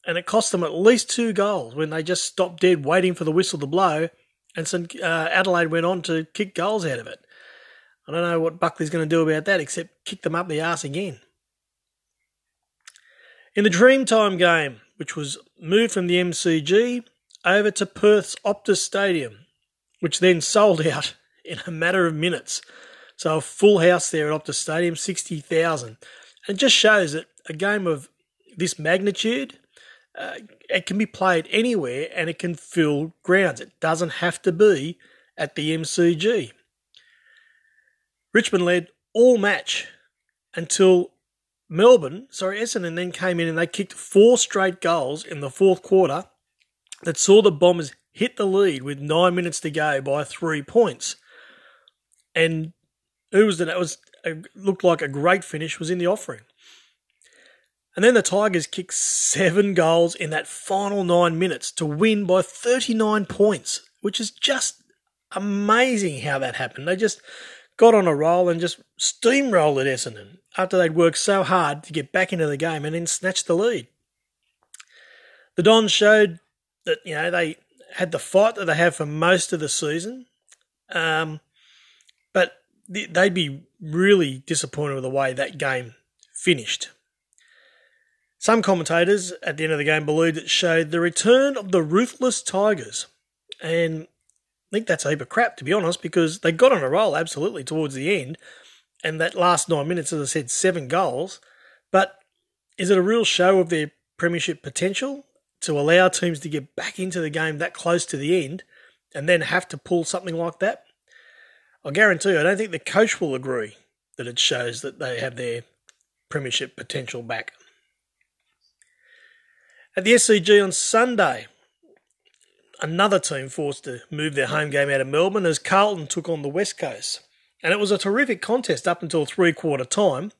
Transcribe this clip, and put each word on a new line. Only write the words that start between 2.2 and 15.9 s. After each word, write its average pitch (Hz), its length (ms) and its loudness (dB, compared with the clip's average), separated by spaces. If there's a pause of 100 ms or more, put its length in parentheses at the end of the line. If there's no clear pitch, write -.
stopped 175 360 -4
dead 175 240 2
waiting 180 300 2
for 170 100 -8
the 156 80 -2
whistle 180 260 0
to 143 80 -6
blow, 165 440 0 (460)
and 160 120 -8
St, 175 320 -6
uh, 165 320 -2
Adelaide 175 400 0
went 165 140 0
on 180 160 -2
to 160 320 -4
kick 196 200 -6
goals 190 320 -4
out 123 140 -6
of 110 80 -16
it. - 100 -18 (880)
I 143 60 -12
don't 170 100 -4
know 170 160 -2
what 165 220 -2
Buckley's 160 300 -2
gonna 160 160 -2
do 160 220 2
about 156 180 -2
that 196 120 2
except - 460 -10
kick - 180 -14
them 165 140 -4
up 180 100 -4
the 156 140 -4
arse 165 240 -4
again. 156 340 -8 (2500)
In 202 80 2
the 214 60 6
Dreamtime 220 680 4
game, 160 440 2 (140)
which - 200 -12
was 143 220 -8 (200)
moved 214 360 0